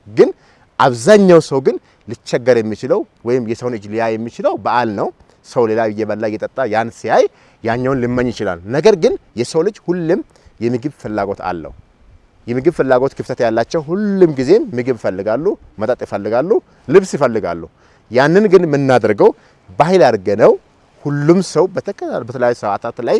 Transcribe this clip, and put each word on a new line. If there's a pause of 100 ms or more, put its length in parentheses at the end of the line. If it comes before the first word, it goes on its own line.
ግን (500)
አብዛኛው
ሰው
ግን (320)
ሊቸገር
የሚችለው (240)
ወይም
የሰውን
እጅ
ሊያ
የሚችለው
በዓል
ነው። (400)
ሰው
ሌላ
እየበላ
እየጠጣ
ያን
ሲያይ (400)
ያኛውን
ልመኝ
ይችላል።
ነገር
ግን (220)
የሰው
ልጅ
ሁሉም (380)
የምግብ
ፍላጎት
አለው። (760)
የምግብ
ፍላጎት
ክፍተት
ያላቸው
ሁሉም
ጊዜም
ምግብ
ይፈልጋሉ፣ (320)
መጠጥ
ይፈልጋሉ፣ (380)
ልብስ
ይፈልጋሉ። (500)
ያንን
ግን
የምናደርገው (400)
ባህል
አድርገነው (520)
ሁሉም
ሰው (560)
በተለያዩ
ሰዓታት
ላይ